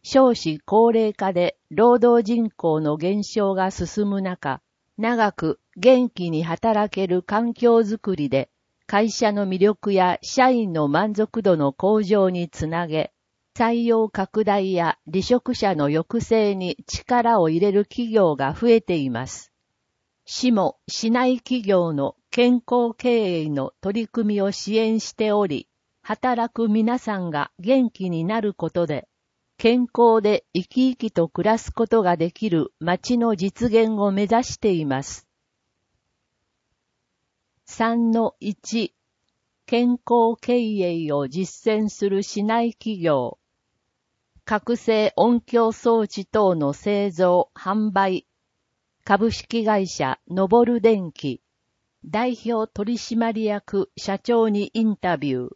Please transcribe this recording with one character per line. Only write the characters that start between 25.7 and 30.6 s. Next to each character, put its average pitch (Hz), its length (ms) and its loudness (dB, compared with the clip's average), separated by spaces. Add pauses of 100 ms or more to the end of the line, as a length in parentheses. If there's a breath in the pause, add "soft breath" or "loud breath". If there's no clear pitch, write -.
働 240 520 -4
く 226 160 -2
皆 220 300 2
さ 208 180 -6
ん 180 120 -6
が 147 300 -4
元 240 320 2
気 185 180 -8
に 165 140 -2
な 214 160 -2
る 208 140 -4
こ 165 160 -6
と 175 160 -2
で、 147 240 -6 (480)
健 240 360 2
康 226 280 4
で 208 320 0
生 185 80 -2